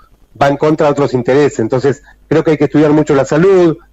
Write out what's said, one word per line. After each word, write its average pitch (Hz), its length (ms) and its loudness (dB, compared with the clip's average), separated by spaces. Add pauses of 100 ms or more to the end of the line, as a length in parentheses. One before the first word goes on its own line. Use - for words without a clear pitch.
(420)
va 143 60 2
en 143 100 -2
contra 156 300 0
de 143 60 0
otros 139 200 -2
intereses. 131 460 0
Entonces, 123 420 -2 (260)
creo 151 160 0
que 160 80 0
hay 151 60 0
que 151 60 -2
estudiar 147 280 2
mucho 151 220 0
la 135 120 0
salud, 175 520 2 (160)